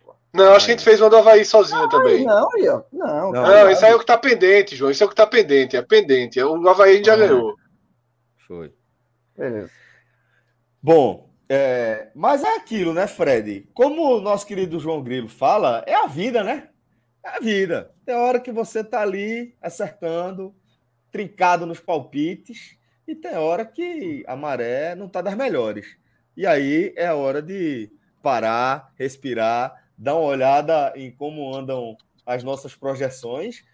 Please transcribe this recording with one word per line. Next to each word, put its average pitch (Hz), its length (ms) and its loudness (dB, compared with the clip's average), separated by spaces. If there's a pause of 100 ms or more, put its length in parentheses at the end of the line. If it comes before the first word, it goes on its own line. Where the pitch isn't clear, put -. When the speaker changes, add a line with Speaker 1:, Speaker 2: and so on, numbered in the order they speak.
Speaker 1:
pô. - 120 -20 (180)
Speaker 2:
Não, 190 220 8
acho 202 120 6
que 233 60 2
a 233 40 -2
gente - 40 -6
Speaker 3:
Aí. - 40 -6
Speaker 2:
fez 220 160 8
uma 220 100 8
do 220 60 8
Havaí 427 280 8
sozinho 539 380 2
Speaker 1:
Aí 466 60 0
Speaker 2:
também. 466 360 4
Speaker 1:
não, 226 300 2
aí, 403 140 0
ó. 117 140 -2 (100)
Não, 320 140 -8
Speaker 3:
Não. 170 260 -4
Speaker 2:
Não, 123 120 -2
Speaker 1:
caralho. 196 260 8
Speaker 2:
esse 185 140 2
aí 226 80 8
é 233 40 6
o - 20 4
que 226 80 -14
tá 233 120 4
pendente, 196 580 2
João. 135 140 -2
Esse 139 120 0
é 202 40 4
o - 20 4
que - 60 -16
tá 214 120 6
pendente. 143 500 2
É 123 60 -2
pendente. 131 600 2
O 165 260 0
Havaí 196 240 8
a 196 40 6
gente 208 100 0
já 220 80 6
Speaker 3:
Ah, - 20 4
Speaker 2:
ganhou. 143 380 2 (920)
Speaker 3:
foi. 85 260 -18 (640)
Speaker 1:
Beleza. 113 340 -10 (1120)
Speaker 3:
Bom, 139 480 2 (180)
é... 123 680 -2
mas 262 280 -2
é 440 140 -4
aquilo, 185 360 -6
né, 180 140 -4
Fred? 113 680 -4
Como 285 440 -2
o 208 40 -4
nosso 202 260 -6
querido 180 340 -8
João 156 220 -8
Grilo 123 260 -10
fala, 139 580 -2
é - 80 -4
a 415 120 0
vida, 214 360 -4
né? 254 260 -8 (560)
É - 120 -14
a - 40 -12
vida. 190 500 -6 (140)
Tem 247 100 -8
hora 240 260 -2
que 254 120 -16
você 220 300 -8
tá 214 180 -8
ali 214 640 -8
acertando, 180 920 -10 (580)
trincado 180 540 -4
nos 170 140 -12
palpites, 165 960 -10 (300)
e 320 80 -12
tem 320 240 -14
hora 170 260 -4
que 247 600 -12
a 127 100 -12
maré 139 580 -8
não 190 140 -16
tá 180 140 -10
das 196 120 -8
melhores. 120 640 -8 (400)
E 180 100 -6
aí 151 500 -2
é 170 100 -6
a 165 80 -4
hora 139 260 -6
de 151 500 -10 (320)
parar, 123 760 -4
respirar, 123 760 -6 (240)
dar 131 200 -6
uma 160 120 -2
olhada 143 680 0
em 135 160 -18
como 143 440 -12
andam 131 400 -10 (300)
as 123 180 -8
nossas 135 300 -12
projeções, 135 1000 -10